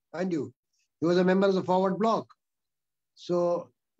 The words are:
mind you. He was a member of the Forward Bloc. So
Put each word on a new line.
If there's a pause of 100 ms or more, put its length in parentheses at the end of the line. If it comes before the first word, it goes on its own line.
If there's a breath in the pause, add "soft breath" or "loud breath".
(120)
mind
you. (500)
He
was
a
member
of
the
Forward
Bloc. (840)
So (300)